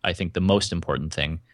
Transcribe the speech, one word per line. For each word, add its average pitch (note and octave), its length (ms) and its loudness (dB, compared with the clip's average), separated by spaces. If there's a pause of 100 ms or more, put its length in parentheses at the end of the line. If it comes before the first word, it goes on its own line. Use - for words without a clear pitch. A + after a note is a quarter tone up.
I F2+ 80 0
think, F2 220 -4
the F2+ 60 0
most F#2+ 320 4
important D#2 400 -2
thing. D#2 280 -2 (140)